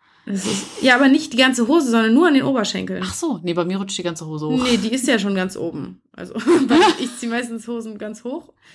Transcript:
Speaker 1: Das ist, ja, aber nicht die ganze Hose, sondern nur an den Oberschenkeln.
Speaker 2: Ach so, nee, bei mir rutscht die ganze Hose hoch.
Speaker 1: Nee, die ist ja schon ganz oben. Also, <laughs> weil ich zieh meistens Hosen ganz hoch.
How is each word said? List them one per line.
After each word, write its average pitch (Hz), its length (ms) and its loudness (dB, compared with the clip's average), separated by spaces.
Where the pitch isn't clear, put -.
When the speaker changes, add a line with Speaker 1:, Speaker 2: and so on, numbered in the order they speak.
Speaker 1:
Das 190 200 -4
ist, 202 180 -2
ja, 254 120 6
aber 269 140 6
nicht 277 260 2
die - 20 -4
ganze 240 320 2
Hose, 285 220 4
sondern 226 240 4
nur 330 120 6
an 320 80 4
den 262 100 4
Oberschenkeln. 190 600 -2
Speaker 2:
Ach 185 60 -6
so, 262 300 -4
nee, 175 100 -2
bei 170 140 0
mir 190 100 -4
rutscht 196 220 -6
die 180 40 -8
ganze 170 240 -6
Hose 156 200 -6
hoch. 247 180 0
Speaker 1:
Nee, 240 140 2
die 214 120 -2
ist 247 160 -2
ja 247 120 2
schon 196 160 -2
ganz 185 200 -4
oben. 165 460 -8
Also, - 220 -16
<laughs> 269 320 2
weil 277 120 4
ich - 200 -6
zieh 240 80 -8
meistens 233 420 -6
Hosen 220 300 -8
ganz 214 260 -12
hoch. 277 300 -10